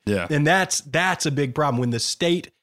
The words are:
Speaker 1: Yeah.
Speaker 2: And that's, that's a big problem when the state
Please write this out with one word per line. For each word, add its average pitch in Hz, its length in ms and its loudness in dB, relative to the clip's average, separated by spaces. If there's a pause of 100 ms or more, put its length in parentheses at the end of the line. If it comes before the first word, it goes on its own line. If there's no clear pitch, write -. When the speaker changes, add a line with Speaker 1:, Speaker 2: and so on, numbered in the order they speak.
Speaker 1:
Yeah. 98 240 0
Speaker 2:
And 147 160 2
that's, 180 360 2
that's 170 440 -2
a 151 60 0
big 135 240 -2
problem 143 240 0
when 123 120 0
the 117 80 -2
state - 520 -2 (120)